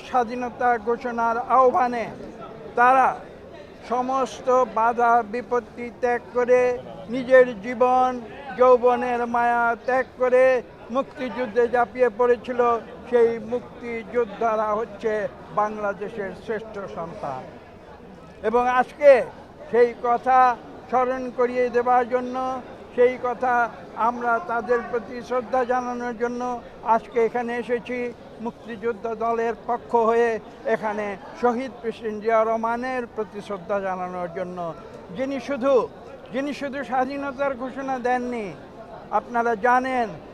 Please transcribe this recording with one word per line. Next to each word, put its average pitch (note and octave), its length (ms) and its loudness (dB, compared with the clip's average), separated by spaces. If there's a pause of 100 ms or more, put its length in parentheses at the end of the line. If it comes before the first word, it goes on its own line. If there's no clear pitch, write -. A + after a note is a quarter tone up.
স্বাধীনতা B3 680 0
ঘোষণার A#3 600 -2
আহ্বানে B3 720 4 (680)
তারা B3 400 6 (760)
সমস্ত B3+ 760 0 (100)
বাধা A#3 480 4
বিপত্তি A#3+ 760 -6
ত্যাগ A#3+ 220 0 (120)
করে B3 440 4 (320)
নিজের B3 520 6
জীবন B3 600 2 (360)
যৌবনের B3 680 4
মায়া A#3+ 500 2 (100)
ত্যাগ B3+ 200 2 (120)
করে B3+ 440 6 (300)
মুক্তিযুদ্ধে A#3+ 760 -2
ঝাঁপিয়ে A#3+ 500 2
পড়েছিল, A#3+ 640 2 (300)
সেই A#3 300 4
মুক্তিযোদ্ধারা A3+ 1300 -4
হচ্ছে G#3+ 540 -4 (280)
বাংলাদেশের G#3 760 -4 (140)
শ্রেষ্ঠ A3 340 -6 (160)
সন্তান। D3 480 -8 (1000)
এবং A#3+ 240 2
আজকে B3+ 560 6 (480)
সেই A#3+ 220 6 (100)
কথা B3 520 4 (340)
স্মরণ B3+ 480 0
করিয়ে B3 320 2
দেওয়ার A#3+ 400 2
জন্য, B3+ 520 -2 (340)
সেই B3 280 4
কথা A#3+ 460 0 (260)
আমরা A#3+ 520 0
তাদের A#3 320 0 (120)
প্রতি A#3+ 300 -6
শ্রদ্ধা B3+ 440 -2
জানানোর B3 520 -4
জন্য A#3+ 440 -4 (220)
আজকে A3+ 420 2
এখানে A#3 320 -2
এসেছি। A#3+ 560 -4 (280)
মুক্তিযোদ্ধা A3+ 760 -6
দলের A#3 380 0 (140)
পক্ষ A#3+ 280 -2
হয়ে A#3 440 4 (260)
এখানে G#3 520 -2 (240)
শহীদ A#3+ 300 0 (100)
প্রেসিডেন্ট G#3+ 420 -6
জিয়াউর A3 240 4
রহমানের A#3+ 560 -2 (120)
প্রতি G#3 260 -8
শ্রদ্ধা G3+ 380 -4
জানানোর F3+ 560 -6
জন্য, F3+ 380 -6 (440)
যিনি C4+ 220 -4
শুধু, C4 480 2 (440)
যিনি C4+ 220 -4
শুধু C#4 300 -8
স্বাধীনতার C4+ 680 -4
ঘোষণা C4 460 -6
দেননি, A#3+ 540 -2 (580)
আপনারা A#3 440 -2
জানেন, B3 540 2 (240)